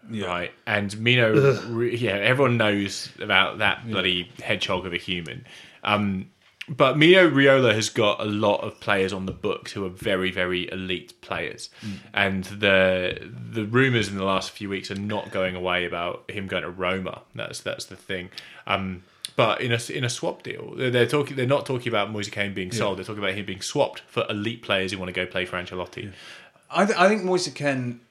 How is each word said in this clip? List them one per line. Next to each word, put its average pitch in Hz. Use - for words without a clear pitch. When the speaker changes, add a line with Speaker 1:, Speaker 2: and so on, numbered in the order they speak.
Speaker 1:
Yeah. 104
Speaker 2:
right? 87
And 104
Mino, 120
Speaker 3:
Ugh. 107
Speaker 2:
Ri-, 117
yeah, 113
everyone 127
knows 101
about 98
that 104
Speaker 1:
Yeah. 117
Speaker 2:
bloody 90
hedgehog 95
of 87
a 85
human. 85
Um, 101
but 131
Mino 175
Riola 135
has 107
got 104
a 107
lot 104
of -
players 98
on 95
the 92
books -
who 98
are 92
very, 92
very 90
elite 92
players. -
Speaker 1:
Mm. 107
Speaker 2:
And 98
the, 95
the 113
rumours 117
in 98
the 95
last 95
few 101
weeks 95
are 101
not 101
going 92
away 90
about 87
him 98
going 92
to 87
Roma. 92
That's, -
that's -
the 95
thing. 92
Um, 95
but 113
in 120
a, 117
in 139
a 120
swap -
deal, -
they're, 127
they're 120
talking, 139
they're 123
not 139
talking 123
about 104
Moise 104
Kean 101
being 95
Speaker 1:
Yeah. 123
Speaker 2:
sold. 101
They're 95
talking 104
about 95
him 101
being 98
swapped -
for -
elite 110
players 95
who 98
wanna 92
go 90
play 92
for 92
Ancelotti. 90
Speaker 1:
Yeah. 98
I, 170
th-, 202
I 185
think 208
Moise 180
Kean 127